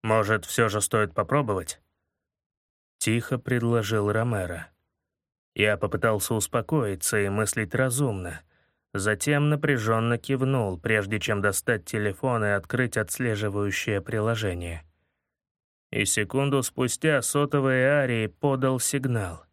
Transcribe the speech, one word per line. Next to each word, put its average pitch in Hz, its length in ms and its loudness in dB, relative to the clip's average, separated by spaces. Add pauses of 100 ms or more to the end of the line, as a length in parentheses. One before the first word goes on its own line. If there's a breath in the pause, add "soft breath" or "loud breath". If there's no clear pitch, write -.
«Может, 110 440 2
всё 117 220 2
же 104 120 -2
стоит 104 340 0
попробовать?» 110 680 -2 (1160)
Тихо 117 400 -2
предложил 113 720 0
Ромеро. 101 600 -2 (840)
Я 104 220 4
попытался 107 580 0
успокоиться 110 840 -2
и 98 80 2
мыслить 104 460 -2
разумно. 120 680 -2 (540)
Затем 143 560 2
напряжённо 117 680 2
кивнул, 127 600 0
прежде 107 420 0
чем 104 220 -2
достать 101 420 0
телефон 107 600 -2
и 104 40 2
открыть 117 480 0
отслеживающее 104 1040 -2
приложение. 101 840 -4 (1120)
И 107 120 0
секунду 135 580 0
спустя 135 580 0
сотовый 139 640 2
Арии 131 420 2
подал 131 540 0
сигнал. 117 720 -2